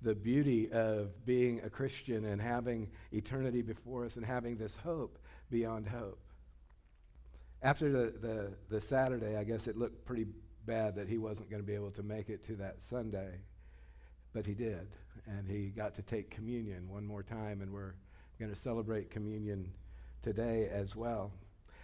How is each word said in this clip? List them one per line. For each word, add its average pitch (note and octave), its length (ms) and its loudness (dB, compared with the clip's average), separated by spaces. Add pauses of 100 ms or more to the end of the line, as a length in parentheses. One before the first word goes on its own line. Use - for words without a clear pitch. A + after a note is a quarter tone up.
the A2+ 120 6
beauty A#2 560 6
of G#2+ 540 4
being B2 380 6
a G#2+ 80 -2
Christian B2 560 0
and G2+ 140 2
having A#2 500 2 (220)
eternity B2 500 2
before A#2+ 420 -4
us A2+ 120 -6
and A#2 80 -4
having A#2+ 320 0
this G#2+ 200 -4
hope D#3+ 420 -2 (320)
beyond A2+ 380 2
hope. G#2+ 320 -4 (1400)
After C#3+ 300 6
the, A#2+ 260 6
the, G#2 340 -2 (160)
the G#2+ 120 2
Saturday, B2 560 4
I G#2+ 80 2
guess A2 240 0
it G#2 80 -2
looked A2+ 280 -2
pretty A2+ 220 0 (400)
bad A2 300 2
that G2+ 120 -4
he A2+ 100 2
wasn't G#2+ 320 -4
gonna G#2 120 -4
be G2+ 120 -2
able G2+ 180 -2
to G2+ 100 -6
make G#2 260 -4
it G#2+ 180 -6
to A2 100 -6
that G2 340 -6
Sunday, G2+ 460 -2 (1000)
but G#2+ 100 0
he G2+ 100 0
did, G2+ 340 -2 (380)
and G2+ 220 -4
he G2+ 200 0
got G#2 260 -2
to - 80 -6
take G#2+ 280 -2
communion G#2 580 -4
one G#2 180 -6
more G#2 160 -4
time, G#2 400 -4
and F#2+ 100 -6
we're G2 220 -6 (460)
gonna G#2+ 160 -4
celebrate A2+ 540 0
communion G#2 640 -2 (500)
today A2+ 500 4
as G2+ 240 0
well. A2 340 -2 (540)